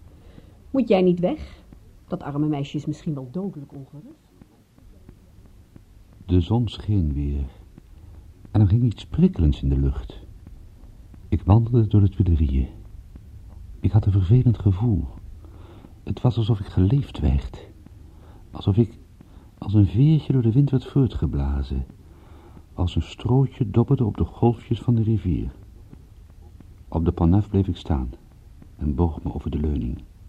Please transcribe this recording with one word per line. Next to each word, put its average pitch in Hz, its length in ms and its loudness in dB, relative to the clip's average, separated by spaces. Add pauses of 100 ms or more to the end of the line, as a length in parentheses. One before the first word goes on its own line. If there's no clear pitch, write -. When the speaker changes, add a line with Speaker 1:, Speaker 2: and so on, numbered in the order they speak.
(720)
Speaker 1:
moet 262 180 0
jij 185 140 4
niet 180 180 2
weg? - 420 -4 (460)
Dat - 140 -10
arme 143 240 -4
meisje 143 300 -4
is 143 100 -8
misschien 151 280 -6
wel 131 160 -10
dodelijk 175 420 -10
ongerust. 147 480 -20 (2000)
Speaker 2:
De 92 140 4
zon 113 280 0
scheen 92 440 -2
weer. 71 320 -4 (1080)
En - 100 2
er 101 80 6
ging 117 140 2
iets - 240 -2
prikkelends 120 560 2
in 67 60 -2
de 69 100 2
lucht. - 420 -4 (1080)
Ik - 140 -2
wandelde 113 440 4
door 107 140 4
de 98 80 6
Tuilerieën. 76 600 2 (1120)
Ik 95 120 -2
had 104 140 2
een 95 60 4
vervelend 110 460 4
gevoel. 98 460 0 (1000)
Het - 180 -8
was 123 160 0
alsof 110 240 0
ik 95 60 -10
geleefd 110 540 0
werd. - 460 -2 (840)
Alsof - 260 -4
ik 110 220 2 (600)
als 101 160 -4
een 104 120 6
veertje 139 460 2
door 131 100 2
de 113 100 2
wind 139 180 2
werd 127 140 0
voortgeblazen. 69 1000 -2 (880)
Als 90 220 -4
een - 60 2
strootje 123 680 -2
dobberde 117 340 2
op 101 120 -2
de - 80 -2
golfjes 117 560 -2
van 120 140 0
de 113 80 2
rivier. 101 480 -2 (1400)
Op 85 160 -2
de 85 80 0
Pont-Neuf 90 360 2
bleef 98 200 0
ik 87 80 -4
staan 65 340 -4 (680)
en 73 180 -4
boog 82 280 -2
me - 120 -6
over 71 160 -8
de 71 80 -4
leuning. 71 440 -4 (260)